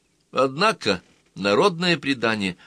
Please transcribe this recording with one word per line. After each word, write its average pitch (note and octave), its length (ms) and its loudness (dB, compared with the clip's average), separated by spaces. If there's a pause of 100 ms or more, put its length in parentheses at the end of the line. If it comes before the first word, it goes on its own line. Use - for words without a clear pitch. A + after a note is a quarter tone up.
(360)
Однако C3+ 640 0 (360)
народное E3 600 2
предание A2+ 600 -2 (100)